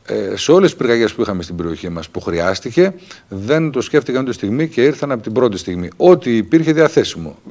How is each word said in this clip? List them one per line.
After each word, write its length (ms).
ε, 300
σε 160
όλες 180
τις 100
πυρκαγιές 340
που 80
είχαμε 220
στην 120
περιοχή 340
μας 200
που 120
χρειάστηκε, 720
δεν 440
το 100
σκέφτηκαν 400
ούτε 120
στιγμή 340
και 160
ήρθαν 280
από 120
την 80
πρώτη 260
στιγμή. 400
Ό,τι 400
υπήρχε 360
διαθέσιμο. 640